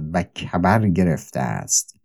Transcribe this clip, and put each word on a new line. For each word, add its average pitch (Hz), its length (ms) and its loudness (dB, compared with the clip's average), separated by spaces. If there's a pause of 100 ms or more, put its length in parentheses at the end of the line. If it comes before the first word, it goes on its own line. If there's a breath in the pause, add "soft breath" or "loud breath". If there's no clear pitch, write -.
(140)
و 90 100 0
کبر 98 680 0
گرفته 85 500 0
است. - 640 -4